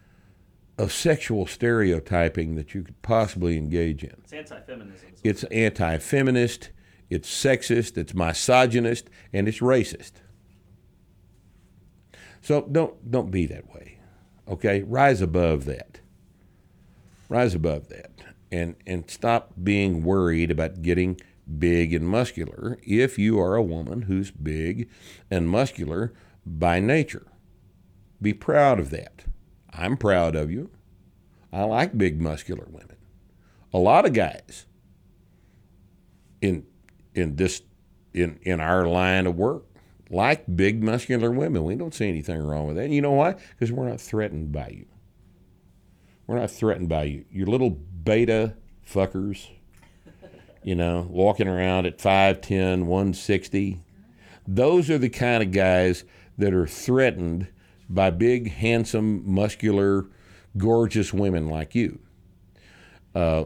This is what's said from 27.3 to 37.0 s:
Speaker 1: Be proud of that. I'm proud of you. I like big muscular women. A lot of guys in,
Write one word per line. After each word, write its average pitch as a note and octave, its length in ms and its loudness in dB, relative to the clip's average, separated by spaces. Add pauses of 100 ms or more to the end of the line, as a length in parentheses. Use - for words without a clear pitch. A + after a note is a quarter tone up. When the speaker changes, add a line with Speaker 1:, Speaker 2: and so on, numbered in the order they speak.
Speaker 1:
Be G#2 120 0
proud C#3 460 2
of C#2+ 120 -4
that. - 320 -12 (500)
I'm F#2 240 -4
proud F2 380 2
of D#2 160 -2
you. C3+ 180 -8 (800)
I F#2+ 120 -4
like A2+ 340 0
big E2 240 0
muscular E2 480 -6
women. - 260 -20 (760)
A F#2 60 2
lot A#2 260 6
of E3 80 2
guys - 540 -4 (1700)
in, F2+ 240 0 (500)